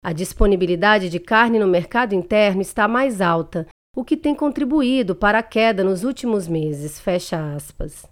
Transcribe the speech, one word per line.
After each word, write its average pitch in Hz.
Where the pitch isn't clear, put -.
A 175
disponibilidade 185
de 170
carne 226
no 208
mercado 196
interno 196
está 208
mais 240
alta, 165
o 262
que 302
tem 294
contribuído 262
para 208
a 226
queda 220
nos 185
últimos 226
meses", 151
fecha 170
aspas. -